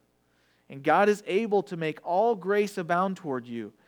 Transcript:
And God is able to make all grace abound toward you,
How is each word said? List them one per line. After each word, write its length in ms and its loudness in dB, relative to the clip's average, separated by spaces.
And 140 -14
God 260 6
is 180 2
able 360 0
to 160 -8
make 260 -4
all 300 2
grace 420 -2
abound 400 0
toward 300 -6
you, 260 -10